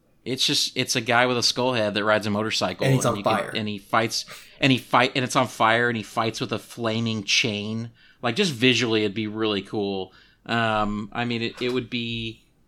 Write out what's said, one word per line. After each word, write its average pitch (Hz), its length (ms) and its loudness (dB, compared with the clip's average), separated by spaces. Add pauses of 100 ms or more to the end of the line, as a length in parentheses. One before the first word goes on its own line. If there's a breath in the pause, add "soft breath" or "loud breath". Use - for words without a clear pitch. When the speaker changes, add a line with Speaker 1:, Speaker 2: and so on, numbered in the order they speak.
(240)
Speaker 1:
it's 131 220 -2
just, - 320 0
it's 127 180 0
a 127 60 0
guy 120 240 2
with 123 120 0
a 113 60 0
skull 127 300 0
head 107 220 0
that 104 100 0
rides 107 220 2
a - 20 -2
motorcycle. 104 560 -2
Speaker 2:
And 135 100 4
he's 127 100 2
on 113 120 0
Speaker 1:
you 101 60 -8
can 107 140 2
Speaker 2:
fire. - 180 -4
Speaker 1:
and 107 120 -2
he 104 120 -6
fights, - 460 -2 (340 loud breath)
and 139 120 4
he 127 60 4
fight, 127 380 2
and 131 80 0
it's 120 120 -2
on 131 120 2
fire, 117 420 4
and 117 80 -2
he 107 60 -6
fights 113 360 -2
with 123 120 -4
a 107 80 -2
flaming 113 640 -2
chain. 110 680 -2 (320 soft breath)
Like, 120 140 -2
just 196 160 2
visually, 113 500 4
it'd 101 140 0
be 107 120 -2
really 107 360 -2
cool. 98 500 -4 (320 soft breath)
Um, 107 680 0
I 120 140 -4
mean, 120 160 -2
it, - 200 -6
it 123 120 0
would 127 160 -2
be, 117 540 -6 (240)